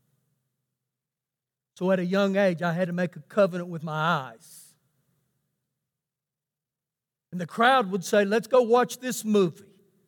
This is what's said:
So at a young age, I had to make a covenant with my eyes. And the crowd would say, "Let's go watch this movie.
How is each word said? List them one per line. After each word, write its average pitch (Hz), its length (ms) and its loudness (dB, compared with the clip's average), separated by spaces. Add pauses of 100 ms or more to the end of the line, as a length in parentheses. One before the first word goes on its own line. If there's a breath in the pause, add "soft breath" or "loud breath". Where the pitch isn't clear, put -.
(1800)
So 185 160 -2
at 185 80 2
a 180 60 -4
young 190 300 0
age, 185 260 2
I 175 120 -2
had 180 140 -2
to 175 60 -6
make 175 220 -4
a 151 60 -16
covenant 180 480 0
with 165 140 -10
my 156 100 -8
eyes. 156 840 -6 (2500)
And 180 80 -8
the 170 80 -8
crowd 233 420 2
would 185 160 -4
say, 208 180 2
"Let's 208 240 -2
go 254 140 4
watch 240 380 2
this 247 260 -6
movie. 202 380 2 (440)